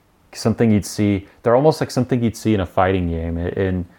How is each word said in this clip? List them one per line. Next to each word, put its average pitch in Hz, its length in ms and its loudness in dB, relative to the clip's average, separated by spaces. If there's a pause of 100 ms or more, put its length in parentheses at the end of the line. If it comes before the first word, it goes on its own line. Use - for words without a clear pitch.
(340)
something 113 380 0
you'd 101 140 2
see, 101 420 -2 (160)
they're 120 120 4
almost 147 240 4
like 127 120 -4
something 123 320 -2
you'd 113 120 0
see 110 200 0
in 98 40 0
a 95 60 -2
fighting 92 440 0
game. 82 280 -4
A-, 85 180 -4
and 92 300 -2 (140)